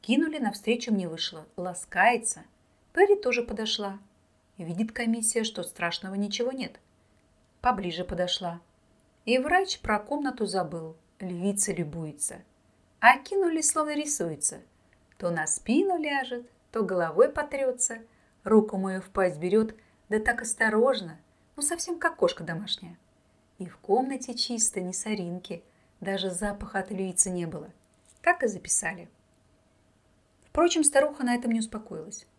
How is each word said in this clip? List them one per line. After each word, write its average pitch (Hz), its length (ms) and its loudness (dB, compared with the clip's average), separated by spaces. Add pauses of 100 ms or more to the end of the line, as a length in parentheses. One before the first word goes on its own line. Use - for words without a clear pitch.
Кинули 311 360 0
навстречу 233 560 -2
мне 185 160 0
вышла, 156 460 -8
ласкается. 185 880 0 (500)
Перри 403 220 8
тоже 247 260 0
подошла. 214 560 -4 (640)
Видит 175 320 -4
комиссия, 226 520 0
что 185 200 -6
страшного 175 500 -6
ничего 208 380 -2
нет. 262 280 -10 (800)
Поближе 185 420 0
подошла. 175 580 -4 (640)
И 254 140 4
врач 359 400 2
про 208 180 0
комнату 254 480 -2
забыл, 165 500 -4 (240)
львица 190 540 -2
любуется. 156 680 -6 (560)
А 247 180 8
Кинули 339 440 0
словно 302 340 0
рисуется. 202 680 -4 (560)
То 175 140 -2
на 160 160 -2
спину 349 500 2
ляжет, 262 480 -4 (260)
то 226 120 -2
головой 180 460 4
потрётся, 269 720 -2 (420)
руку 214 340 6
мою 190 240 -4
в - 80 -18
пасть 180 300 0
берёт, 214 340 2 (360)
да 214 100 2
так 233 220 0
осторожно, 214 760 2 (360)
ну, 285 80 -4
совсем 339 340 -2
как 330 200 -2
кошка 170 260 2
домашняя. 170 540 -6 (600)
И 190 80 -8
в - 120 -18
комнате 254 580 0
чисто, 220 440 -2
ни 180 120 -4
соринки, 180 720 -6 (380)
даже 190 280 -2
запаха 202 500 -4
от 190 120 -6
львицы 185 400 0
не 175 160 -2
было. 156 240 -10 (500)
Так 339 220 2
и 233 40 2
записали. 175 640 -4 (1400)
Впрочем, 330 380 2
старуха 294 400 4
на 240 100 2
этом 240 180 -2
не 226 80 2
успокоилась. 214 680 -10 (120)